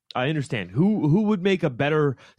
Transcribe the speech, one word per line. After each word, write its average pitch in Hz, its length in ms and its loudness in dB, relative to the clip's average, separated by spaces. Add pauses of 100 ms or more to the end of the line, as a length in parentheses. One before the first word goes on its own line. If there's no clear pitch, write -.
(140)
I 127 140 -2
understand. 123 420 -4
Who, 160 380 2
who 185 160 4
would 208 180 0
make 190 200 0
a 156 80 0
better 143 460 0 (220)